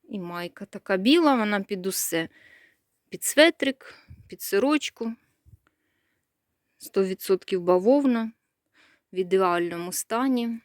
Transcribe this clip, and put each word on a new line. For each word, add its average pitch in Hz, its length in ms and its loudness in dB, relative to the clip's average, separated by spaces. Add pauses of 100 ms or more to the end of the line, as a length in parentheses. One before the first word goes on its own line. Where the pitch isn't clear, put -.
І 214 160 -12
майка 175 460 -10
така 196 320 -6
біла, 277 380 4
вона 208 260 0
під 196 260 -8
усе. 165 420 -4 (800)
Під - 160 -14
светрик, 285 680 2 (340)
під - 140 -18
сорочку. 226 720 -2 (1600)
Сто - 260 -2
відсотків 185 580 -2
бавовна, 226 680 2 (800)
в 185 40 -8
ідеальному 175 760 0
стані. 233 720 -4